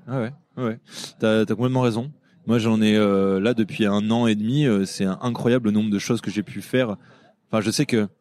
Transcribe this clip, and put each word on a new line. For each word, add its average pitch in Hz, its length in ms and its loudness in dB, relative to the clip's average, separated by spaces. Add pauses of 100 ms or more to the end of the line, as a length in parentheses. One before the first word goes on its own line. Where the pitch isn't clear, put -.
Ah 131 100 -4
ouais, 117 140 -6 (240)
ouais, 127 80 -8
ouais. 113 140 -4 (400)
T'as, 110 260 4
t'as 107 100 -2
complètement 127 260 0
raison. 123 300 0 (360)
Moi, 117 120 2
j'en 110 220 2
ai, 107 160 4
euh, 98 420 2
là, 110 140 2
depuis 113 320 0
un 104 260 0
an 120 160 2
et 110 80 2
demi, 120 300 0
euh, 104 180 2
c'est 95 220 -4
un 95 160 -4
incroyable 120 480 0
nombre 107 200 0
de 101 100 0
choses 113 200 -2
que - 100 -10
j'ai 101 140 -4
pu 101 180 -14
faire. 117 360 -2 (520)
Enfin, 110 120 0
je 104 100 -2
sais 143 140 0
que 107 240 0 (120)